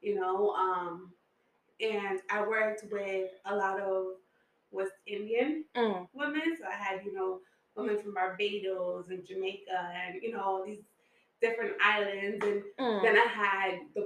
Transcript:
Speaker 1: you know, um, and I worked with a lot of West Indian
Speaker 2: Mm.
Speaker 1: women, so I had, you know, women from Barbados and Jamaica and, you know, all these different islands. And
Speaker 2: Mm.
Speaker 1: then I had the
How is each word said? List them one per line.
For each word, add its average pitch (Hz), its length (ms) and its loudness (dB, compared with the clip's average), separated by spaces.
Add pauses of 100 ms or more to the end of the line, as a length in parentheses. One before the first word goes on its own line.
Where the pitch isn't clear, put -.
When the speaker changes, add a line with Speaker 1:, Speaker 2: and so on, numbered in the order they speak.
Speaker 1:
you 208 140 0
know, 190 360 4
um, 180 600 2 (680)
and 202 500 0
I 208 160 2
worked 214 460 2
with 196 400 -2 (140)
a 202 100 -2
lot 196 240 2
of 190 380 -2 (520)
West 190 240 -2 (140)
Indian 233 580 0 (100)
Speaker 2:
Mm. 202 380 0
Speaker 1:
women, 302 460 -2
so - 80 -10
I - 60 -6
had, 202 300 -4
you 202 100 -6
know, 190 280 -4 (340)
women 208 260 0
from 208 120 -8
Barbados 185 960 -2
and 180 160 -10
Jamaica 185 680 -6 (140)
and, 180 140 -10
you 226 120 -4
know, 202 80 -6
all 190 240 0
these 208 160 -10 (600)
different 233 320 0 (100)
islands. 202 640 2
And 202 180 0 (160)
Speaker 2:
Mm. 226 240 2
Speaker 1:
then 214 140 8
I 233 100 8
had 196 520 0 (160)
the 208 100 -2